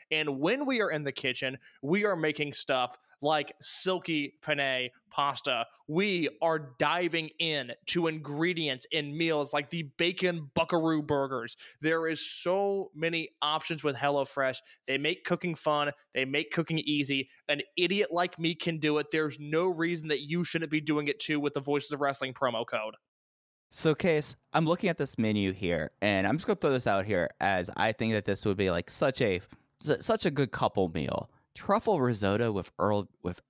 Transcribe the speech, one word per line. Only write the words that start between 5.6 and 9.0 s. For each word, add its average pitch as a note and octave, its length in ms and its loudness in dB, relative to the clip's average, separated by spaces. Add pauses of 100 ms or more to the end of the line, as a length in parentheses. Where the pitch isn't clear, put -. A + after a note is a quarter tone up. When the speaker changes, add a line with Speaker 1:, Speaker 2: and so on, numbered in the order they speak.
Speaker 1:
We F3 400 2 (140)
are D#3 360 0
diving E3 600 0
in D3 340 -2 (140)
to E3+ 200 2
ingredients D#3 840 -2
in D3 260 -4